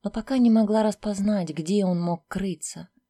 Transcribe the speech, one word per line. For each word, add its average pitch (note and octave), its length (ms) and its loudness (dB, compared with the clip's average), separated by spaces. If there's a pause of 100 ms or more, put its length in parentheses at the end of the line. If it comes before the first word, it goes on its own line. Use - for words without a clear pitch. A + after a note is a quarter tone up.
но G3+ 80 -6
пока C4 260 -4
не A#3+ 140 6
могла A3 320 4
распознать, G3+ 680 -2
где E3 340 -2
он F3+ 160 0
мог E3+ 280 -4
крыться, F#3 600 -8 (200)